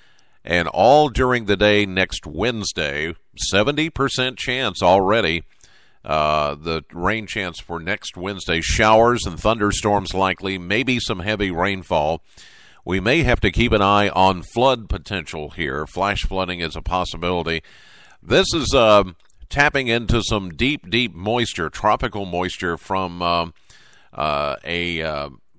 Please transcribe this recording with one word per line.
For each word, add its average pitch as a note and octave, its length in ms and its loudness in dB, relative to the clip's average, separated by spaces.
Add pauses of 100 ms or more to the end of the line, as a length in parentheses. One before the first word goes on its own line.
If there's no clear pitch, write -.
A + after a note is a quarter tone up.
(440)
and E2+ 240 0
all C#3 420 6
during B2 360 0
the G2 120 2
day G#2 280 4
next F#2 400 -2
Wednesday. E2+ 920 -4 (200)
Seventy C#3 540 0
percent B2+ 480 -2
chance B2 460 -4
already. F#2 600 4 (640)
Uh, D2+ 480 0
the D#2 300 -6 (100)
rain G2 320 -2
chance F#2 340 -8
for E2+ 200 -10
next F2+ 360 -8
Wednesday, F2+ 460 -4
showers A2+ 640 4
and E2 140 -8
thunderstorms G#2 720 0
likely, F#2+ 460 -2
maybe A2+ 400 -2
some G#2 200 -4
heavy G2 300 -2
rainfall. E2+ 720 -2 (640)
We F#2 140 -2
may B2+ 240 2
have B2 180 2
to G2 100 2
keep A#2 200 2
an G#2 100 4
eye G2+ 280 4
on F#2 340 2
flood A#2+ 440 0
potential E2 640 -6
here. D2+ 380 -6
Flash F#2+ 340 -2
flooding F#2 380 -2
is D#2+ 160 -6
a E2 80 -10
possibility. E2+ 800 -2 (580)
This C#3+ 320 2
is, D3 220 -2
uh, G#2+ 300 8 (440)
tapping C#3+ 380 2
into A#2 340 2
some G2 300 -2
deep, B2 400 -2
deep A2+ 240 0
moisture, G2 560 -4
tropical G#2+ 560 -2
moisture F2 500 -4
from, F2+ 460 -4
uh, E2+ 240 0 (640)
uh, D2 500 -2
a, E2+ 380 -4
uh, D2 280 -6 (300)